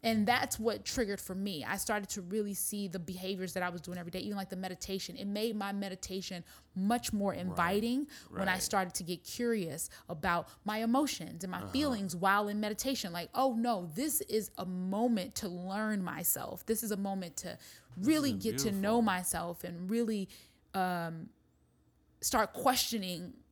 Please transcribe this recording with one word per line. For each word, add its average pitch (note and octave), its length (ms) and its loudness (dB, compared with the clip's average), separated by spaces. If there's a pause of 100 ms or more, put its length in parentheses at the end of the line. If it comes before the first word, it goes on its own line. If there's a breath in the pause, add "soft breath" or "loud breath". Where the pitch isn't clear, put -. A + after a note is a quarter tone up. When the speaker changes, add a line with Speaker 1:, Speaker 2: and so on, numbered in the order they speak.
Speaker 1:
And A3 240 4
that's - 320 2
what G#3+ 240 0
triggered G3+ 360 0
for - 140 -8
me. F#3+ 300 -2
I F3+ 140 -2
started G#3 320 -2
to G#3 120 -6
really G3+ 320 -2
see G3+ 320 -2
the F3+ 140 -6
behaviors F#3 540 -4
that F#3 80 0
I F3+ 80 0
was F3 100 -8
doing F3 180 -8
every F3 140 -8
day, F#3 80 -6
even, G#3 160 -4
like, F#3+ 140 -6
the F#3+ 60 -6
meditation. F#3 600 -6
It G3 100 -6
made G#3 300 0
my G3+ 160 -2
meditation F#3+ 720 -6 (320 loud breath)
much A3 380 4
more G3+ 160 4
Speaker 2:
Right. E3+ 100 -4
Speaker 1:
inviting G3+ 640 2 (240 loud breath)
when F#3+ 200 0
I - 20 4
Speaker 2:
Right. F#3 100 2
Speaker 1:
started F#3+ 320 2
to F#3 100 -2
get E3+ 200 -4
curious G3 640 0 (200 loud breath)
about F3 400 0 (180 loud breath)
my G#3+ 160 0
emotions A#3 600 2
and F#3 80 -6
my F3+ 120 -4
Speaker 2:
Uh-huh. G2 100 -6
Speaker 1:
feelings A#3 420 2
while G3 340 4
in G#3 120 0
meditation. G#3+ 520 -2
Like, E3+ 220 -4
"Oh C4 200 4
no, A3 400 0
this C#4 280 0
is G#3 360 0
a F#3+ 80 -4
moment F#3+ 720 0
to G#3 120 -4
learn F#3+ 560 -2
myself. - 600 -2
This A3 160 0
is G#3+ 80 -4
a G#3 60 0
moment G3 420 -4
to - 200 -10 (380 loud breath)
Speaker 2:
This F#3 100 0
Speaker 1:
really D4+ 260 6
Speaker 2:
is G3 100 -2
Speaker 1:
get A3 160 0
to G#3 120 2
know G3+ 300 4
Speaker 2:
beautiful. - 20 6
Speaker 1:
myself F3 640 0
and F3+ 260 -6
really, A3 380 2 (460 loud breath)
um, E3+ 560 0 (880)
start A3 320 2
questioning F#3 800 0 (200)